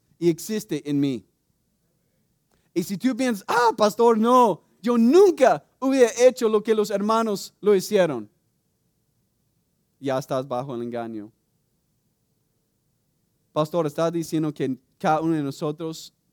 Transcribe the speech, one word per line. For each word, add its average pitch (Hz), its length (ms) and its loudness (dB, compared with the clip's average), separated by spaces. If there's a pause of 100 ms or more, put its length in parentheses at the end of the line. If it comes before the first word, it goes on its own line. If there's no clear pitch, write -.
(180)
y 170 120 0
existe 165 600 -6
en 147 80 -2
mí. 139 280 -4 (1500)
Y 180 100 -4
si 196 140 -8
tú 254 200 -2
piensas, 240 320 -4
"Ah, 466 260 2
pastor, 226 420 2
no, 233 440 2 (200)
yo 240 160 0
nunca 262 680 4 (160)
hubiera 262 360 4
hecho 247 300 4
lo 214 160 0
que 226 100 0
los 208 160 0
hermanos 214 680 -2
lo 202 160 4
hicieron", 175 540 0 (1700)
ya 131 180 -4
estás 131 300 -6
bajo 131 280 -8
el 120 80 -8
engaño. 117 460 -10 (2250)
"Pastor, 156 360 -2
¿estás 165 260 -4
diciendo 160 400 -6
que 131 260 -6 (180)
cada 156 220 -2
uno 160 160 -2
de 151 80 -4
nosotros 151 680 -10 (180)